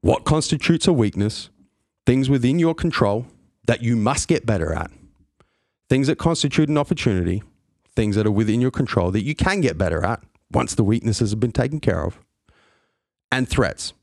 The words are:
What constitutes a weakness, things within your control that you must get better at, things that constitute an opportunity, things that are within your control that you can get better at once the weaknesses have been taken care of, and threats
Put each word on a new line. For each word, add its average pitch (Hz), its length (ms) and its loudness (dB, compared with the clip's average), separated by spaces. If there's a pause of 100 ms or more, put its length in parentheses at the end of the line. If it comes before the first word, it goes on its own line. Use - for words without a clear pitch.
What 117 240 0
constitutes 156 640 2
a 185 40 4
weakness, 107 580 -2 (560)
things 131 220 4
within 135 300 2
your 165 160 2
control 123 520 0 (420)
that 117 140 0
you 117 120 0
must 117 320 0
get - 180 0
better 87 280 0
at, - 180 -6 (960)
things 135 200 2
that 156 100 -2
constitute 156 500 0
an 151 80 0
opportunity, 101 680 0 (500)
things 104 220 0
that 107 100 2
are 107 60 2
within 107 280 2
your 127 120 0
control 92 400 0
that 104 100 0
you 147 140 -6
can 190 240 0
get 92 180 0
better 82 260 -2
at 110 160 -4 (300)
once - 240 -2
the 117 80 0
weaknesses 107 480 0
have 107 80 -4
been 113 140 -2
taken 139 260 -2
care 85 260 -2
of, - 140 -8 (1120)
and 220 180 0
threats - 440 -2 (100)